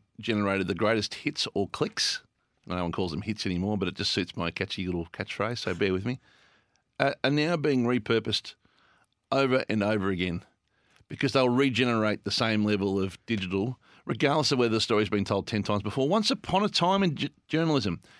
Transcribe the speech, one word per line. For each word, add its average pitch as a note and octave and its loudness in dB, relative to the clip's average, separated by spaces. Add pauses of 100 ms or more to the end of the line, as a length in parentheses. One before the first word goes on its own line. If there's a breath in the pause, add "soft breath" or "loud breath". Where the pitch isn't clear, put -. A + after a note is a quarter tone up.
(200)
generated G2+ 0
the F#2+ 0
greatest G#2+ 0
hits - -4
or G2 -2
clicks, - -4 (440)
no F2+ -4
one F2 -2
calls F2+ -2
them D#2 -6
hits G#2 -6
anymore, G2 -2
but F#2 -2
it D#2+ -6
just - -2
suits - -2
my E2+ -2
catchy F#2+ -6
little F2 -4
catchphrase, A2 -6
so F#2 -4
bear F#2+ 0
with F#2 -4
me, B2 -6 (800 soft breath)
uh, C#3 4 (120)
are C3 4
now D3+ 2
being C3+ 2
repurposed A#2 0 (760 soft breath)
over C3 2
and G#2+ 2
over G2+ 0
again F2+ -2 (640 soft breath)
because C#3 -2
they'll C3 6
regenerate A#2+ 2
the G2 -4
same A2 2
level G2 2
of F#2+ -2
digital, G2 -2 (280 soft breath)
regardless C#3+ 0
of C3+ 2
whether A#2 4
the A2+ 2
story's G#2+ 2
been G2+ 2
told G2+ 0
ten G#2+ -2
times G#2 0
before. C3 -2
Once G#3+ 2
upon G3 0
a G#3 0
time F#3+ 2
in E3 0
j-, - -4 (180)
journalism, D3 0 (200 loud breath)